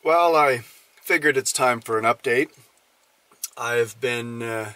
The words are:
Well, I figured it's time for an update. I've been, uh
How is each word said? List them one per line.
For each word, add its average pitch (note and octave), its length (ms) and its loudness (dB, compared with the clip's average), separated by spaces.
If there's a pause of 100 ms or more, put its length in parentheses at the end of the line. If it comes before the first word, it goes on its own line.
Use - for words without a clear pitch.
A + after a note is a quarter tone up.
Well, E3+ 320 4
I C#3+ 240 4 (420)
figured D3+ 360 0
it's C3 140 -2
time B2 300 0
for A2+ 160 -4
an A2 80 -2
update. B2 440 0 (1080)
I've A#2 420 -2
been, A#2+ 440 -6
uh A2 320 -6